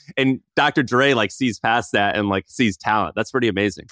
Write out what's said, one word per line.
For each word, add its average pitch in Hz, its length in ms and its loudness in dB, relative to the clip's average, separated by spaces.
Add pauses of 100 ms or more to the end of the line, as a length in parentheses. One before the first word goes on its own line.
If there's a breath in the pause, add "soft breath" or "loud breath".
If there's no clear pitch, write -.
(180 loud breath)
And 135 220 0 (160)
Doctor 147 260 2
Dre, 131 320 2
like, 107 160 0
sees 123 300 -4
past 117 320 0
that 101 260 0
and, 104 100 0
like, 95 200 -2
sees 113 280 -2
talent. 107 400 -2
That's 113 140 -4
pretty 117 200 0
amazing. 98 420 -2